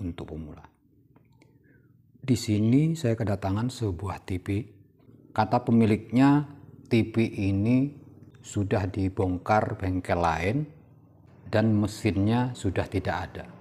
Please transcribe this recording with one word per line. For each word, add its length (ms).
untuk 320
pemula. 320
Di 240
sini 560
saya 160
kedatangan 560
sebuah 560
T 160
V. 80
Kata 240
pemiliknya, 880
T 240
V 80
ini 800
sudah 480
dibongkar 880
bengkel 480
lain 400
dan 240
mesinnya 800
sudah 320
tidak 280
ada. 160